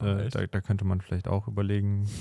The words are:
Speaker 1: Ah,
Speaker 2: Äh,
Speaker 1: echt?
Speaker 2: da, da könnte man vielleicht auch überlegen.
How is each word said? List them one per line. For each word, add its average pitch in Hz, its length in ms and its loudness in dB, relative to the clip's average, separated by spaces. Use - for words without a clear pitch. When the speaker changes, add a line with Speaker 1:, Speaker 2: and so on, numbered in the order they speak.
Speaker 1:
Ah, 104 60 0
Speaker 2:
Äh, 98 180 2
Speaker 1:
echt? - 100 -2
Speaker 2:
da, 98 120 0
da 98 120 -2
könnte 98 260 0
man 92 160 2
vielleicht 92 260 -4
auch 98 200 0
überlegen. 101 600 0